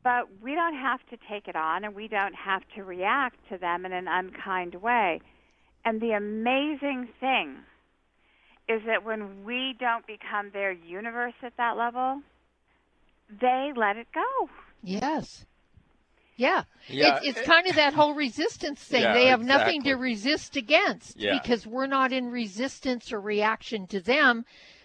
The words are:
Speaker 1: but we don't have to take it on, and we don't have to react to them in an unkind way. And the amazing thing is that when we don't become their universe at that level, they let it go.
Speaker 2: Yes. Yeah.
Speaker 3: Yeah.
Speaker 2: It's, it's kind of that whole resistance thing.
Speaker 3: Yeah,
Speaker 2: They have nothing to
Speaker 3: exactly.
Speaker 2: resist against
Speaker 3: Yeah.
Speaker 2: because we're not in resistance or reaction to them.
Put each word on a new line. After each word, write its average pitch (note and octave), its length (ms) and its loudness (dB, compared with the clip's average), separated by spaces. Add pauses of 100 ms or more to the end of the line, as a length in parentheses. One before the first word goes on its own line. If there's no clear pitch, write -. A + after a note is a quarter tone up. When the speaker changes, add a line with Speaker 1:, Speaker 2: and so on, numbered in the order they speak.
Speaker 1:
but B3 240 2 (140)
we C4 140 -6
don't E4+ 180 0
have C4 280 -4 (100)
to A#3 60 -18 (120)
take G#3 180 -10
it F3 80 -8
on, D#3+ 280 -2
and G#3+ 100 -8
we G#3 140 -12
don't G3 260 -4
have F#3+ 300 -4 (120)
to G3+ 80 -14
react G3+ 520 -2 (160)
to F#3+ 80 -10
them F3+ 260 -4
in F#3 80 -6
an F3+ 140 -6
unkind F#3 680 -4
way. F#3+ 480 0 (640)
And A3 160 -2
the A#3 120 0
amazing B3+ 960 -2 (100)
thing G#3 380 -2 (1080)
is A3+ 200 0
that G#3 180 0
when G3+ 400 -8
we B3+ 340 -6
don't A#3 280 -2
become G#3 440 -8
their G3 200 -4
universe A3 720 -8
at A#3+ 140 -12
that A#3 200 0
level, B3+ 460 -2 (1160)
they B3+ 360 2
let G#3+ 220 2
it A#3 140 -16
go. A4 380 -2 (320)
Speaker 2:
Yes. G#3+ 640 -4 (920)
Yeah. D4 260 2 (240)
Speaker 3:
Yeah. C#4 340 4
Speaker 2:
It's, C4 160 -4
it's A#3+ 100 -4
kind E4+ 200 6
of F#4 80 0
that D4 180 4
whole D4 220 6
resistance D4 680 -4
thing. A#3+ 200 2
Speaker 3:
Yeah, A3+ 100 6
Speaker 2:
They B3 140 8
have B3 160 6
nothing C4+ 400 4
to C4 80 2
Speaker 3:
exactly. B3+ 180 0
Speaker 2:
resist A#3+ 480 -2
against C#4+ 640 2
Speaker 3:
Yeah. G3+ 200 2
Speaker 2:
because A3+ 280 -2
we're B3+ 180 -4
not C4+ 260 2
in B3 200 -2
resistance A#3+ 840 -4
or G#3 80 -4
reaction G#3 680 0
to G3+ 120 -2
them. A#3+ 420 4 (420)